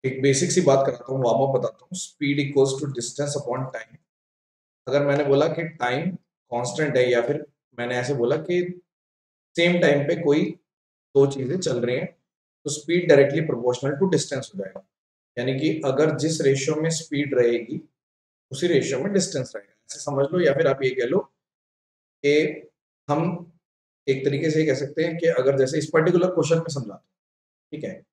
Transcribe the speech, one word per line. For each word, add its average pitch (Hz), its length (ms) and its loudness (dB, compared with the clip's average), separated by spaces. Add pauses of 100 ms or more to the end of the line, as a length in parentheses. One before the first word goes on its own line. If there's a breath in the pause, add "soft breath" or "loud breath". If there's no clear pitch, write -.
एक 131 180 -4
basic 139 300 2
सी 185 120 2
बात 135 220 4
कराता - 280 -6
हूँ, 135 100 -2
warm 123 200 2
up 135 140 0
बताता - 280 -6
हूँ, 185 120 -14
speed 143 460 -4
equals 135 320 2
to 143 180 -6
distance 143 440 -6
upon 127 340 -6
time। - 260 -16 (920)
अगर 143 180 2
मैंने 143 200 2
बोला 139 240 4
कि 170 140 -4 (140)
time 131 320 -2 (420)
constant 127 460 -2
है 123 140 4
या 120 100 4
फिर 147 240 -4 (320)
मैंने 123 200 -4
ऐसे 127 180 -2
बोला 123 240 2
कि 175 220 -2 (920)
same 175 260 4
time 143 220 4
पे 170 200 0
कोई 147 200 4 (720)
दो 139 140 8
चीजें 139 300 -4
चल 127 200 -2
रही 123 160 0
हैं 170 100 -4
तो - 680 -14
speed 170 380 -2
directly 143 360 6
proportional 123 520 -2
to 185 140 2
distance 143 420 -2
हो 95 60 -12
जाएगा। 95 260 -12 (520)
यानी 131 220 -2
कि 156 260 -2
अगर 143 320 2
जिस 156 260 -2
रेशियो 139 340 2
में 160 160 0
speed 139 420 -4
रहेगी 120 460 0 (680)
उसी 175 160 -4
रेशियो 135 320 2
में 196 140 -4
distance 147 420 -2
रहेगा, - 180 -16 (120)
ऐसे - 140 -16
समझ 139 260 -2
लो। 175 160 -2
या 147 120 4
फिर 160 140 2
आप 143 160 0
ये 131 80 2
कह 127 140 -2
लो 139 120 0 (1080)
कि 143 460 0 (380)
हम 151 140 0 (880)
एक 131 180 0
तरीके 147 260 0
से 156 80 2
ये 156 60 2
कह 135 100 2
सकते 143 280 -4
हैं 165 140 -4
कि 165 120 0
अगर 135 280 2
जैसे 135 200 2
इस 139 160 -4
particular 175 360 2
question 165 280 0
में 160 120 -4
समझाते 120 240 -8
हैं, - 80 -20 (720)
ठीक 151 100 -12
है 95 100 -10 (200)